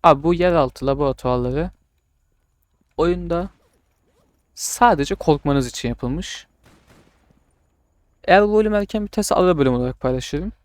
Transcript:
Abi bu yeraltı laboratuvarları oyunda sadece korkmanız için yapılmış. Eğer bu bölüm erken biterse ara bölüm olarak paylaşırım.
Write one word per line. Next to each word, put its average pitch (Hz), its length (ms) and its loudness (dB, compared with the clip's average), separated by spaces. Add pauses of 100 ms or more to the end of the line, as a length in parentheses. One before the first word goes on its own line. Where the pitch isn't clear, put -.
Abi 147 200 6
bu 170 100 2
yeraltı 165 540 0
laboratuvarları 135 840 -2 (1300)
oyunda 175 520 -2 (1040)
sadece 190 600 0
korkmanız 139 520 0
için - 220 -8
yapılmış. 131 580 -8 (1800)
Eğer 196 200 6
bu 208 140 2
bölüm 214 160 2
erken 208 320 -4
biterse - 300 -2
ara 180 220 2
bölüm 131 160 2
olarak 123 260 -4
paylaşırım. 143 520 -4 (140)